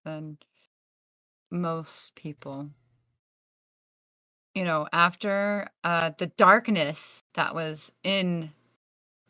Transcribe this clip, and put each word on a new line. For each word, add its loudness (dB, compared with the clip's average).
than -10
most -6
people. -12
You -4
know, -2
after, 0
uh, 0
the -2
darkness 4
that 0
was -6
in 0